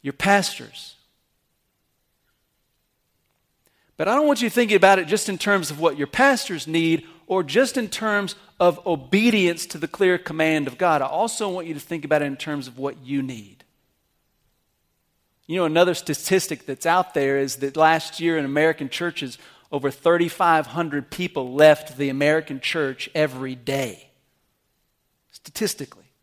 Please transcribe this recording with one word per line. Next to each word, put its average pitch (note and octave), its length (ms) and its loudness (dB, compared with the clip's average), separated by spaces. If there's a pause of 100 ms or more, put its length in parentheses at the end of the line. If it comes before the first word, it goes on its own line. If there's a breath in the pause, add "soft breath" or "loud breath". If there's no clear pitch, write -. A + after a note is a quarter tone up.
your C#3 120 -8
pastors. - 800 -2 (3000)
But D#3 120 -2
I A3+ 80 2
don't D4+ 120 2
want B3+ 140 2
you A#3 80 0
to - 40 -6
think A#3 180 2
about F#3+ 280 6
it E3 80 -6
just G3+ 220 -2
in F#3 80 -4
terms F#3 340 0
of D3 80 -12
what D3+ 180 2
your C#3+ 100 -4
pastors A#3+ 600 0
need E3 400 0 (180 loud breath)
or F#3 160 0
just G3+ 360 0
in A3 120 -4
terms G3+ 460 -2 (240 soft breath)
of F3 260 2
obedience F3+ 840 2
to - 100 -14
the D#3 100 -8
clear F#3 300 2
command D#3 500 -2
of B2 100 -12
God. D#3+ 240 2
I C3 60 -2
also G3+ 420 -4
want F3+ 180 -8
you E3 60 -8
to D3 60 -10
think D3+ 260 -10
about D3 160 2
it D3 40 -2
in C#3 120 -6
terms C#3+ 300 -8
of B2 100 -20
what C3+ 260 -8
you C3+ 200 -4
need. A2 400 -12 (1800)
You E3+ 100 -6
know, F3+ 80 0
another E3+ 280 4
statistic - 720 -2
that's C3+ 200 -10
out F3+ 280 2
there C#3 260 0
is C3 180 -4
that C#3 180 -6
last D#3 440 2
year E3 180 0
in C#3+ 80 -2
American D3 440 0
churches, D3+ 480 -8 (320 soft breath)
over C#3 220 -4
thirty-five E3+ 760 2
hundred D3 420 -6
people C#3+ 440 -6
left C#3+ 440 6
the C#3 120 -2
American C#3+ 520 0
church C3+ 520 -6
every C3 420 -2
day. B2+ 540 -8 (1200)
Statistically. - 760 -10 (180)